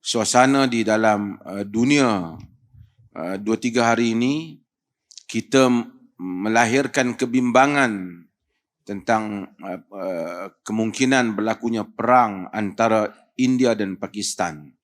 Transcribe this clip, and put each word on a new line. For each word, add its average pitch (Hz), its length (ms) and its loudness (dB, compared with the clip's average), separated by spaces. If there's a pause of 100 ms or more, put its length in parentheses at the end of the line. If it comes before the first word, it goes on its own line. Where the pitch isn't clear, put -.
suasana 131 640 4
di 117 160 0
dalam, 107 580 2
eh, 101 220 -8
dunia. 110 720 0 (800)
Eh, 87 240 -6
dua 110 160 -2
tiga 117 400 2
hari 117 160 2
ini 143 480 -2 (680)
kita 127 460 2
m-, 117 160 0 (320)
melahirkan 113 960 0
kebimbangan 123 1120 0 (560)
tentang, 104 800 -4
eh, 90 180 -10
eh, 90 640 -8 (220)
kemungkinan 113 680 0
berlakunya 110 540 -4
perang 113 640 0
antara 107 560 0 (320)
India 127 340 2
dan 98 220 -4
Pakistan. 85 880 -8